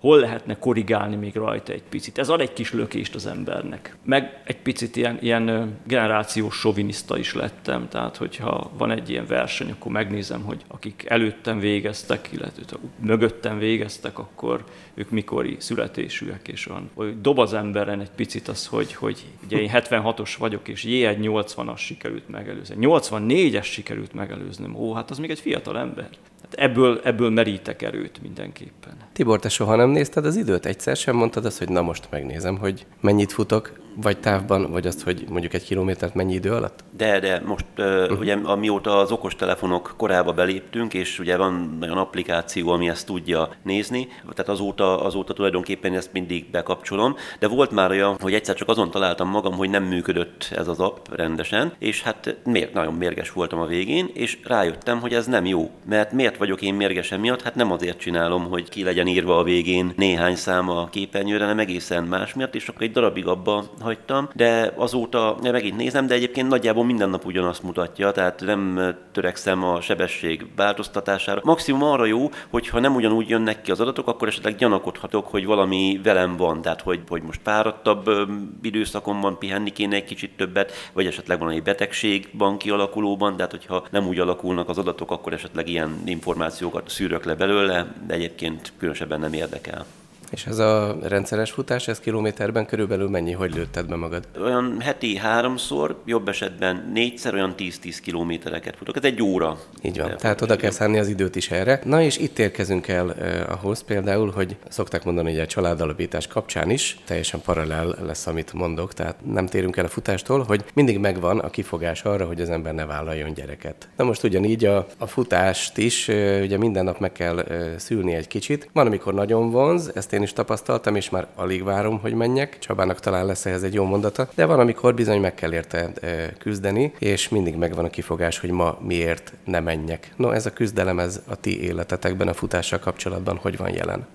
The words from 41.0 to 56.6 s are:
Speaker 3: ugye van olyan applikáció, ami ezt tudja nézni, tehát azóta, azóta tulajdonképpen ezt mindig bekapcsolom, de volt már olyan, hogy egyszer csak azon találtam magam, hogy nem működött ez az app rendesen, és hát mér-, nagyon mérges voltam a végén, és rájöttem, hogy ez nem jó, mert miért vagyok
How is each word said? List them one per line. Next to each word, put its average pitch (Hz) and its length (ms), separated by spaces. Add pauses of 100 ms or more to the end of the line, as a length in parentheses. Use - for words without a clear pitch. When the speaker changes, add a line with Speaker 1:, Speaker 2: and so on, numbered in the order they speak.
Speaker 3:
ugye 90 180
van 90 460
olyan 85 140
applikáció, 87 720
ami 87 200
ezt 82 180
tudja 80 420 (140)
nézni, 107 460 (120)
tehát - 280
azóta, 98 540
azóta 95 300
tulajdonképpen 92 600
ezt 90 180
mindig 87 380
bekapcsolom, 98 640 (220)
de 107 100
volt 131 220
már 95 200
olyan, 98 300
hogy 95 140
egyszer 104 200
csak - 140
azon 107 220
találtam 92 380
magam, 98 260
hogy 95 160
nem 101 140
működött 87 720
ez 82 120
az 85 120
app - 300
rendesen, 90 680
és 107 240
hát 113 420
mér-, 117 280
nagyon 80 220
mérges 85 360
voltam 85 280
a 82 80
végén, 101 480
és - 300
rájöttem, 113 560
hogy 120 140
ez 117 120
nem 113 200
jó, 87 240 (180)
mert 107 240
miért 123 240
vagyok 98 260